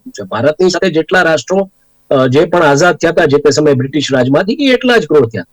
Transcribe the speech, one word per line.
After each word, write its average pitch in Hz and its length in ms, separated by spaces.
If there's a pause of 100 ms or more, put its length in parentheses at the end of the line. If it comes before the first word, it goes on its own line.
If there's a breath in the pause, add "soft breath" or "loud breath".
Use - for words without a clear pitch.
છે. - 160
ભારતની 120 460
સાથે 196 200
જેટલા 160 320
રાષ્ટ્રો, 175 480 (400)
અ, 131 180
જે 139 180
પણ 175 180
આઝાદ 151 320
થયા 165 160
હતા 170 140
જે 143 120
તે 147 140
સમયે 151 220
બ્રિટિશ 135 400
રાજમાંથી, 143 460
ઈ 277 100
એટલા 247 280
જ - 80
ગ્રોથ 131 260
થયા. - 220